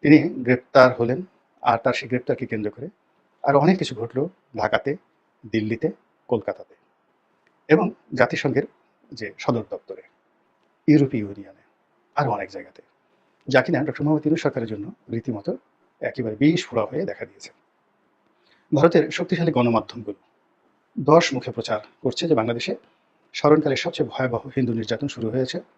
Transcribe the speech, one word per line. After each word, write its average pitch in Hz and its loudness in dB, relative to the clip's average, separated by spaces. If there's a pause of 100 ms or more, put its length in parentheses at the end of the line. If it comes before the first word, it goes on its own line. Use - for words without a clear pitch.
তিনি 151 8
গ্রেপ্তার 127 4
হলেন, 123 -2 (380)
আর - 0
তার 127 0
সেই 127 -6
গ্রেপ্তারকে 120 -4
কেন্দ্র 107 -6
করে 131 -14 (540)
আরও 139 4
অনেক 180 4
কিছু 135 -4
ঘটল 131 -4 (300)
ঢাকাতে, - -2 (560)
দিল্লিতে, 110 -2 (380)
কলকাতাতে - -4 (920)
এবং 151 2 (240)
জাতিসংঘের 123 0 (500)
যে - -12
সদর - -2
দপ্তরে, - -14 (840)
ইউরোপীয় 143 4
ইউনিয়নে, 101 -12 (520)
আরও 139 -2
অনেক - -6
জায়গাতে, - -18 (680)
যা 131 4
কিনা 151 0
ডক্টর 151 -6
মোহাম্মদ 151 2
ইউনূস 160 0
সরকারের 127 -2
জন্য 104 -10 (200)
রীতিমতো 117 -6 (440)
একেবারে 113 -6
বিষ 151 2
ফোড়া 113 -2
হয়ে - -4
দেখা - -8
দিয়েছে। - -20 (1200)
ভারতের 165 4
শক্তিশালী 165 -2
গণমাধ্যমগুলো 117 -2 (800)
দশ 147 4
মুখে 127 -6
প্রচার 113 -6 (220)
করছে 131 -4
যে 160 4
বাংলাদেশে 120 -2 (580)
স্মরণকালের 151 2
সবচেয়ে - -4
ভয়াবহ 123 -4
হিন্দু 127 0
নির্যাতন 113 -4
শুরু 120 -6
হয়েছে। 127 -4 (180)